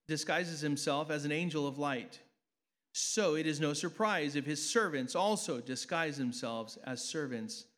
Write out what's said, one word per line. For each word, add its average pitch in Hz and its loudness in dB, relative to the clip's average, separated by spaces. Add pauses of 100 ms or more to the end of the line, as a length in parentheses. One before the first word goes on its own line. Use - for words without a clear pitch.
disguises 160 0
himself 147 0
as 151 0
an 147 0
angel 151 0
of 139 -6
light. 139 -2 (720)
So 175 2
it 156 2
is 151 2
no 151 4
surprise 170 2
if 139 2
his 147 -2
servants 151 2
also 180 2
disguise 143 -2
themselves 117 -4
as 127 -6
servants 123 -4 (120)